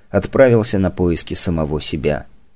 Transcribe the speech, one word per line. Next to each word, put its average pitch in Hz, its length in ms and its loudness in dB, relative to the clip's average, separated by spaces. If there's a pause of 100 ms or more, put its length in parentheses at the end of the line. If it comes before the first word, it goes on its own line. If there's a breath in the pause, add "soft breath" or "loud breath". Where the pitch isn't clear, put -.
(100)
отправился 117 680 2
на 95 120 2
поиски 87 440 -2
самого 78 460 -2
себя. 73 460 -4 (300)